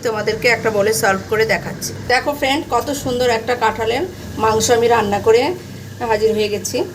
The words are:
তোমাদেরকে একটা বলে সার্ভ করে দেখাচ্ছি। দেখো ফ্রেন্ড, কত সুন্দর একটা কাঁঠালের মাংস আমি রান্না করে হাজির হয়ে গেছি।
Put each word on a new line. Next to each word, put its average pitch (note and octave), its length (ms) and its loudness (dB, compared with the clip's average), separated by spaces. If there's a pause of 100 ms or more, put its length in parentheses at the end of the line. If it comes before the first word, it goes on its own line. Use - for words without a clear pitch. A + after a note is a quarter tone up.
তোমাদেরকে G#3+ 480 0
একটা A3+ 220 0
বলে G3+ 140 4 (100)
সার্ভ F#3+ 200 2 (100)
করে A3 220 2
দেখাচ্ছি। - 380 -6 (200)
দেখো C4 280 2
ফ্রেন্ড, C#4 220 0 (120)
কত A#3 140 0 (160)
সুন্দর B3 240 0 (120)
একটা A#3 140 -2 (100)
কাঁঠালের A3+ 400 0 (400)
মাংস A3 220 2 (120)
আমি A#3 180 4
রান্না G3+ 320 2
করে A3+ 140 6 (680)
হাজির G#3+ 280 2
হয়ে G#3+ 160 0
গেছি। G3+ 240 -4 (180)